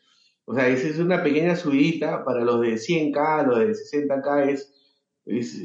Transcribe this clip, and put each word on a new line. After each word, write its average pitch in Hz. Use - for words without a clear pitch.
O -
sea, 127
esa 127
es 151
una 175
pequeña 160
subidita, 156
para 123
los 117
de 113
cien 156
K, 151
los 120
de 107
sesenta 139
K 143
es, -
es, 113